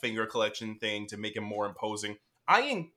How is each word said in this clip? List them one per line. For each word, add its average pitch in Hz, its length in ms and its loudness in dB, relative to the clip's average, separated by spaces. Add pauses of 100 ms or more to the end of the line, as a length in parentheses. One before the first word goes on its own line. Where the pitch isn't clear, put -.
finger 110 240 0
collection 107 540 0
thing 104 280 -2
to 104 100 -8
make 107 180 -4
him 107 80 -2
more 104 220 0
imposing. 104 500 -4 (320)
I 190 220 8
en-, 185 280 -2